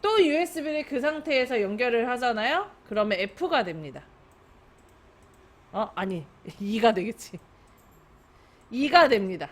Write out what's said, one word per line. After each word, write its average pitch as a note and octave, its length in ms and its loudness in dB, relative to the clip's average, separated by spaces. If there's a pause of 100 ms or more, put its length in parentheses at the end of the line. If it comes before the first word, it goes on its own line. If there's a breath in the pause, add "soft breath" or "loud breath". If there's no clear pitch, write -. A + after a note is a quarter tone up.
또 G#4+ 200 4
유에스비를 D4+ 640 0
그 C#4 140 -4
상태에서 C#4 600 0
연결을 A3+ 480 0
하잖아요? B3 600 -2 (180)
그러면 G#3 320 0
F가 C#4+ 420 -2
됩니다. D#3 400 -8 (1700)
어? G3+ 220 -4
아니, F3+ 300 -6 (180)
<laughs> - 180 -16
E가 G#3+ 320 2
되겠지. F#3 460 -6 (1300 soft breath)
E가 C#4+ 380 6
됩니다. F#3 440 0